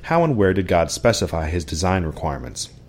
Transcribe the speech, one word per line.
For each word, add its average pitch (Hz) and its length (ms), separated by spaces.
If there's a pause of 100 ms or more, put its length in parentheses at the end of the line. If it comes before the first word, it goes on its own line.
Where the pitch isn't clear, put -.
How 165 220
and 151 120
where 95 180
did 92 140
God 85 240
specify 82 580
his 87 140
design 90 400
requirements? - 680 (200)